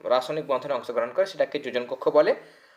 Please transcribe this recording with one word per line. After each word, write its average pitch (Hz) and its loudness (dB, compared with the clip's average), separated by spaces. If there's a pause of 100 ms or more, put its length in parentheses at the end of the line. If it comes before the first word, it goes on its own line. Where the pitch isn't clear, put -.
রাসায়নিক 131 0
বন্ধনে 135 -2
অংশগ্রহণ 117 -2
করে, 190 2
সেটাকে 147 -2
যোজন 123 -4
কক্ষ - -2
বলে। 156 6 (420)